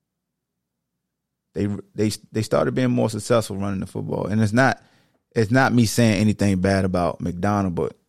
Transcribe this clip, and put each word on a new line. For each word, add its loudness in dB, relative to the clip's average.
they, -2
they, 0
they -4
started 0
being 0
more 0
successful -2
running -6
the -8
football. -6
And 0
it's 0
not, 2
it's 0
not 4
me 6
saying 2
anything 2
bad 2
about -2
McDonald, -2
but -4